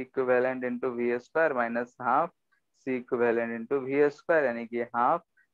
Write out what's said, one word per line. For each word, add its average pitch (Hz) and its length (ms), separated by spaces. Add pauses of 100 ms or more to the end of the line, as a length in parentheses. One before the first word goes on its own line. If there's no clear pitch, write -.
equivalent 127 640
into 123 280
V 120 240
square 160 320
minus 120 480
half 135 280 (580)
C 127 120
equivalent 117 580
into 131 260
V 143 260
square, 156 340
यानी 117 240
कि 117 140 (140)
half 139 280 (300)